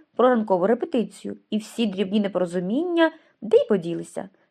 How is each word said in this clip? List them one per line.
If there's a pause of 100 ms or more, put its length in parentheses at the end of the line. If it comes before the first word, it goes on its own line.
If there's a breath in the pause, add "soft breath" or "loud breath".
(160)
про
ранкову
репетицію, (140)
і
всі
дрібні
непорозуміння (300 soft breath)
де
й
поділися. (220)